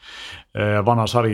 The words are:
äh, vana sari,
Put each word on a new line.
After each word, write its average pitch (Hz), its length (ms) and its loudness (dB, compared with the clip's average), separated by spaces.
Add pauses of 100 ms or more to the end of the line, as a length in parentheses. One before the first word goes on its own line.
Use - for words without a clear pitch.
(520)
äh, 104 320 0
vana 113 220 2
sari, 113 260 2